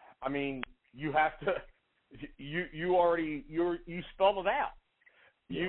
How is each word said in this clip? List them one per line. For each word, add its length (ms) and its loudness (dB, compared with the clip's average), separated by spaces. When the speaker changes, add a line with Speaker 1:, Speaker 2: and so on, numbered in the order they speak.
Speaker 1:
I 60 -2
mean, 340 -2
you 180 -6
have 280 2
to, 140 0
you, 340 -4
you 240 0
already, 520 4
you're, 380 0
you 140 -8
spelled 240 4
it 100 -2
out. 220 0
Speaker 2:
Yeah. 140 -4
Speaker 1:
You, 60 -2